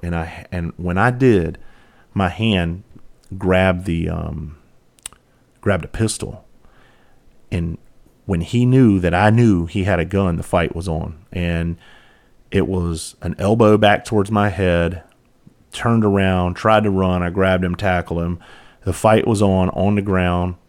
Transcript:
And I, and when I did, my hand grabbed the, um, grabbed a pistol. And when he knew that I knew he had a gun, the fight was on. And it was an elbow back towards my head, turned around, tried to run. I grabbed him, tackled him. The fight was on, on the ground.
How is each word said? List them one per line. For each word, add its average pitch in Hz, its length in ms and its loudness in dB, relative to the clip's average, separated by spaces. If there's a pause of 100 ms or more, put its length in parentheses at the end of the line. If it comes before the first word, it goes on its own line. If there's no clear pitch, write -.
And 85 100 -6
I, 82 380 -8
and 85 240 -6
when 87 220 -6
I 110 120 2
did, 117 480 2 (560)
my 98 140 0
hand 92 560 -2 (540)
grabbed 92 480 2
the, 82 240 -2
um, 78 480 -8 (1040)
grabbed 92 240 -2
a - 20 -12
pistol. - 580 -6 (1040)
And 82 280 -6 (480)
when 90 160 -2
he 123 240 0
knew 123 340 6
that 85 140 0
I 98 160 4
knew 107 380 4
he 92 180 -4
had 92 160 0
a 80 40 -2
gun, 95 300 0
the 85 80 -6
fight 85 320 -2
was 87 140 -8
on. 78 420 -8
And 85 460 -4 (760)
it 98 160 0
was 85 540 -4
an - 180 -6
elbow 107 380 4
back 104 260 4
towards 104 260 -2
my 104 200 0
head, 87 520 0 (680)
turned 117 320 0
around, 95 520 2
tried 110 280 2
to 107 60 0
run. 92 340 0
I 87 60 -4
grabbed 92 340 0
him, 90 120 -2
tackled 87 460 -2
him. 85 180 -6 (440)
The 95 80 -4
fight 110 340 2
was 107 160 0
on, 92 280 2
on 101 260 0
the 101 60 0
ground. 90 540 -2 (140)